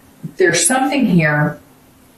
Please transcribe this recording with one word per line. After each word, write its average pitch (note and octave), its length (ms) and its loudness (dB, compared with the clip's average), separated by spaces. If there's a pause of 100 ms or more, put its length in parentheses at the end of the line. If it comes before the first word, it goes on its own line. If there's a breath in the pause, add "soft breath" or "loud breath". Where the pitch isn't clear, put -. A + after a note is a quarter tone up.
(360)
there's F3 300 0
something C4+ 400 0
here D#3 540 0 (580)